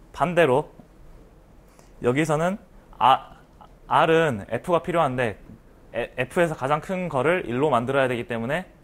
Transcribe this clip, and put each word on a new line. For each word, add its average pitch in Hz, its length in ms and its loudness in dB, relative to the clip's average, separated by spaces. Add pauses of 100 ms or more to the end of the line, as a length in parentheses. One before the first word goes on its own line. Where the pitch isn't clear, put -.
(140)
반대로 151 580 2 (1300)
여기서는 156 560 0 (400)
아, - 380 2 (520)
R은 156 600 2
F가 160 320 -2
필요한데 127 560 -2 (560)
에-, 117 240 -6
F에서 156 380 -2
가장 147 260 -2
큰 185 280 -6
거를 147 360 0
일로 127 240 0
만들어야 131 380 2
되기 120 180 -4
때문에 120 400 -6 (180)